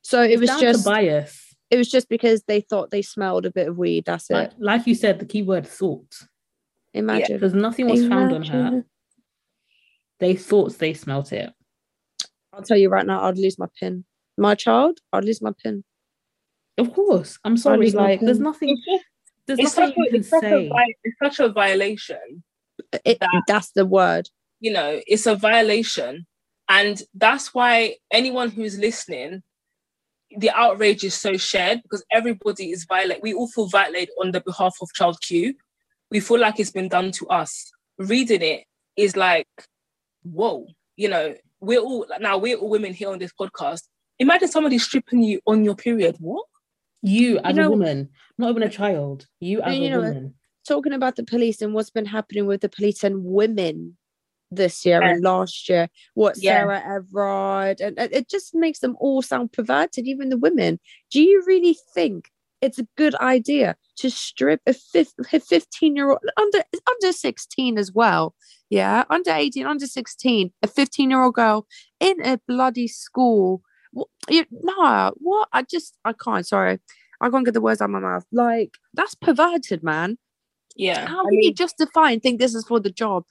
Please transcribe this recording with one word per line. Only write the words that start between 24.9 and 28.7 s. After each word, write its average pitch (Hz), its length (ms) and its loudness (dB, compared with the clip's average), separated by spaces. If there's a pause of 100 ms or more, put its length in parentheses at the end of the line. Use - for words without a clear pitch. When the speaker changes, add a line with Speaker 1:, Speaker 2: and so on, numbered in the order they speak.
Speaker 3:
it's 214 180 0
a 220 100 4
violation. 214 920 0 (420)
And 143 320 2 (140)
that's 226 380 0
why 240 420 2 (180)
anyone 247 380 0
who's 202 260 -8